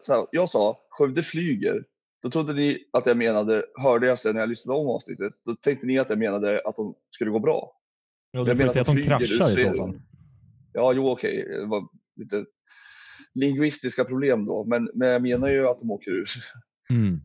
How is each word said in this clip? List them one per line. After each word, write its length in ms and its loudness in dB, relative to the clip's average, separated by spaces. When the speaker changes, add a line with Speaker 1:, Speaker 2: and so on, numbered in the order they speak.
Speaker 1:
så 120 -2
här, 200 2
jag 160 2
sa, 300 2
Skövde 320 0
flyger. 600 -2
Då 80 -4
trodde 240 -2
ni 240 0
att 140 2
jag 100 6
menade, 460 2
hörde 240 4
jag 120 2
sen 160 -2
när 60 -2
jag 80 0
lyssnade 300 -4
om 100 -2
avsnittet, 440 -6
då 100 -4
tänkte 300 -2
ni 120 2
att 120 0
jag 80 0
menade 460 0
att 120 -6
de 180 -8
skulle 200 -4
gå 100 0
bra. 320 -2
Speaker 2:
Ja, 140 -6
du 60 2
Speaker 1:
Jag 60 2
Speaker 2:
får 20 0
Speaker 1:
menar 140 4
Speaker 2:
säga 100 2
Speaker 1:
att 60 0
Speaker 2:
att 60 4
Speaker 1:
de 80 4
Speaker 2:
de 160 2
Speaker 1:
flyger 200 0
Speaker 2:
kraschar 100 4
i 40 4
Speaker 1:
ur 40 2
Speaker 2:
så 0 -
Speaker 1:
serien. 200 2
Speaker 2:
fall. 240 -6
Speaker 1:
Ja, 200 2
jo, 160 2
okej. 380 -2
Det 60 -6
var 160 -2
lite 280 -6
lingvistiska 720 0
problem 420 0
då. 180 -4
Men, 300 -2
men 140 2
jag 140 2
menar 260 0
ju 200 2
att 100 0
de 120 -6
åker 200 -6
ur. 180 -4
Speaker 3:
Mm. 340 2